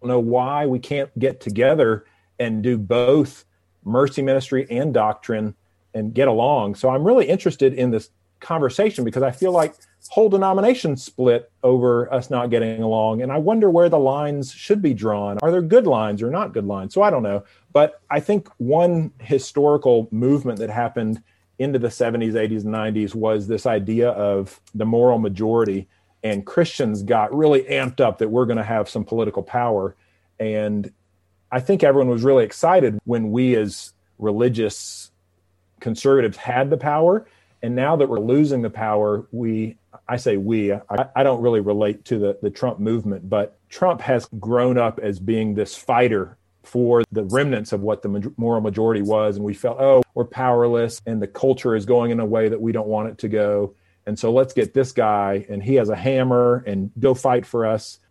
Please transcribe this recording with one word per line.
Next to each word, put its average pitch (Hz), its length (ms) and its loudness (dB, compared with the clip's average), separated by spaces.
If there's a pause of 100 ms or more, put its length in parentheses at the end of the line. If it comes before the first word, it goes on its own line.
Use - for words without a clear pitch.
know 123 160 2
why 127 460 0
we 127 120 0
can't 139 400 -6
get 127 220 -2
together 113 640 2 (340)
and 113 240 -4
do 120 140 0
both 123 720 0 (360)
mercy 135 380 0
ministry 135 500 -2
and 131 220 -4
doctrine 107 600 -2 (400)
and 110 180 -6
get 135 160 2
along. 117 460 0
So 131 160 0
I'm 135 120 -2
really 214 240 4
interested 156 460 2
in 127 180 -2
this 110 200 -4 (280)
conversation 165 680 -2
because 117 180 -2
I 135 80 0
feel 180 220 -2
like 160 220 2 (340)
whole 220 200 4
denomination 190 680 2
split 123 520 0 (120)
over 123 500 2
us 127 160 -2
not 123 220 -2
getting 113 320 0
along. 110 400 0
And 127 100 -4
I 147 60 0
wonder 202 320 2
where 170 180 6
the 165 100 2
lines 143 540 -2
should 208 300 -2
be 151 100 2
drawn. 101 460 -4
Are 156 120 0
there 180 120 2
good 202 240 4
lines 107 360 0
or 117 80 -4
not 175 220 -4
good 101 140 -4
lines? 98 260 -8
So 190 80 0
I 208 80 6
don't 143 140 0
know. 101 220 -2 (280)
But 147 380 2
I 147 100 0
think 202 280 -2 (100)
one 160 600 0
historical 135 920 2
movement 123 480 0
that 110 100 -6
happened 113 540 -4 (360)
into 135 200 -2
the 117 120 -2
seventies, 113 460 -2
eighties, 110 280 -2
and 107 80 -4
nineties 107 420 -4
was 110 340 -2
this 110 160 -4
idea 113 460 0
of 101 500 -2 (140)
the 107 120 -4
moral 117 320 4
majority. 107 720 -2 (340)
And 101 220 -4
Christians 117 580 -2
got 110 320 0
really 147 280 4
amped 135 380 -4
up 113 180 2
that 110 100 0
we're 120 180 2
gonna 117 160 -2
have 107 280 -2
some 107 140 -6
political 107 380 -4
power. 107 540 -2 (420)
And 107 540 -4 (600)
I 127 60 -2
think 180 240 0
everyone 139 260 4
was 117 140 0
really 131 220 4
excited 131 600 2
when 113 280 -2
we 123 240 2
as 104 360 -6 (260)
religious 107 920 -2 (720)
conservatives 120 560 0
had 127 340 -2
the 151 60 2
power. 160 500 0 (340)
And 120 140 -4
now 139 220 0
that 143 120 2
we're 117 120 -2
losing 131 420 2
the 107 80 -4
power, 107 640 -2
we, 113 440 -4 (320)
I 123 80 -4
say 120 200 0
we, 101 360 0
I, 104 440 -4
I 135 80 0
don't 123 180 0
really 117 160 2
relate 104 460 -2
to 113 160 -4
the, 101 200 -2
the 104 100 -4
Trump 117 280 -6
movement, 104 500 -4
but 104 300 -2 (100)
Trump 180 320 -2
has 120 260 -2 (120)
grown 120 400 0
up 117 220 -2
as 101 180 -4
being 110 360 -2
this 101 200 -4
fighter 113 600 0 (260)
for 120 480 2
the 104 140 -4
remnants 117 480 -2
of 101 80 -2
what 104 220 -4
the 107 60 -6
maj-, 101 280 -4
moral 117 240 0
majority 107 420 0
was. 107 320 0
And 104 100 -6
we 104 100 -4
felt, 120 260 -4
"Oh, 135 240 6 (100)
we're 123 120 -2
powerless 120 800 0
and 113 160 -4
the 101 60 -4
culture 127 480 0
is 104 100 -2
going 120 280 2
in 117 80 -2
a 113 40 -4
way 110 240 0
that 107 120 -2
we 113 100 -2
don't 110 160 -4
want 107 220 -4
it 107 100 -14
to 110 100 -8
go. 104 460 -2 (320)
And 104 120 -6
so 113 140 -2
let's 127 220 2
get 110 180 0
this 131 200 0
guy, 101 580 0
and 98 120 -8
he 127 120 0
has 113 160 2
a 110 40 -2
hammer, 123 720 0
and 98 320 -4
go 131 140 2
fight 127 320 0
for 117 220 -4
us. 110 340 -4 (100)